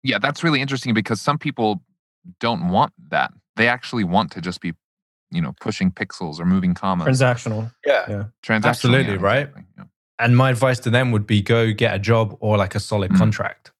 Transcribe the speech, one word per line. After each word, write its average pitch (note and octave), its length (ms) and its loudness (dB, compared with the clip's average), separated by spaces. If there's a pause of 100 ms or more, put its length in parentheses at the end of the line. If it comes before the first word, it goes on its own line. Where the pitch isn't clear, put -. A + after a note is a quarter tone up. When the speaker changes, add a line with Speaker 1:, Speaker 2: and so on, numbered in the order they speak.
Speaker 1:
Yeah, A#2+ 160 -2
that's C#3 260 -2
really D3+ 160 2
interesting C3 340 -4
because G#2+ 260 -2
some D3 180 -2
people A2 440 -2 (580)
don't A2+ 280 -2
want G#2 240 2 (180)
that. C#2+ 220 -2 (240)
They A2+ 120 4
actually A#2+ 360 -2
want F#2 280 0
to F#2+ 80 -12
just F2 200 -8
be, E2+ 120 -6 (580)
you E2+ 100 -2
know, D#2 200 -4
pushing G2 300 -2
pixels E2+ 480 -10
or F2 60 -6
moving F#2 300 2
commas. F2+ 340 -2
Speaker 2:
Transactional. A#2+ 640 0 (120)
Speaker 3:
Yeah. C#3 240 2
Speaker 2:
Yeah. G#2 160 -6 (200)
Speaker 1:
Transactional, A2 220 0
Speaker 3:
Absolutely, A#2+ 480 2
Speaker 1:
yeah, F#2 60 -4
Speaker 3:
right? A2 280 2
Speaker 1:
exactly, - 160 -20 (120)
yeah. - 80 -20 (360)
Speaker 3:
And A#2 160 6
my C3 140 6
advice B2+ 300 2
to A2+ 100 -2
them B2 220 2
would G#2+ 140 0
be G#2 160 2
go A2+ 300 2
get A2 220 0
a G2+ 40 -2
job A2 420 2
or, G#2+ 160 2
like, G2 180 0
a G2+ 60 -2
solid G2 320 -2
Speaker 1:
Mm. F#2+ 60 4
Speaker 3:
contract. - 600 -2